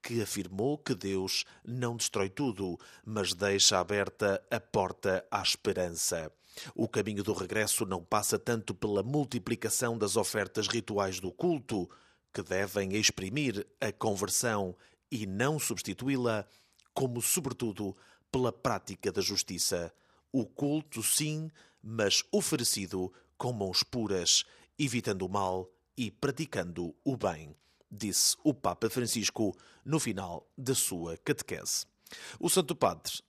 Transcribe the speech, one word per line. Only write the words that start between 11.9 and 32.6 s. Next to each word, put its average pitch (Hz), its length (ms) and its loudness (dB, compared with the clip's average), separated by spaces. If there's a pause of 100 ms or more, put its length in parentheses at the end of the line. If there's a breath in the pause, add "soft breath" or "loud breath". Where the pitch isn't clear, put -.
que 101 120 -6
devem 95 520 0
exprimir 107 680 0 (140)
a 110 120 0
conversão 104 840 0 (360 soft breath)
e 107 140 -4
não 120 320 0
substituí-la, 117 880 -2 (480 soft breath)
como, 123 280 -2
sobretudo, 110 760 -2 (360 soft breath)
pela 127 200 2
prática 101 600 -2
da 98 100 0
justiça. 87 720 -2 (380 soft breath)
O 127 140 2
culto, 147 560 -2
sim, 156 480 0 (320 soft breath)
mas 110 500 2
oferecido 101 800 0 (260 soft breath)
com 127 140 -2
mãos 98 320 0
puras, 101 600 2 (340 loud breath)
evitando 113 460 0
o 92 60 -2
mal 92 400 0 (260)
e 117 140 -4
praticando 87 920 -4
o 135 120 0
bem, 80 400 -4 (360 soft breath)
disse 104 520 2
o 156 100 4
Papa 95 360 0
Francisco 110 680 0 (300 loud breath)
no 151 140 0
final 92 480 -4 (100)
da 131 160 0
sua 85 440 0
catequese. - 680 -4 (540 loud breath)
O 165 100 0
Santo 175 260 2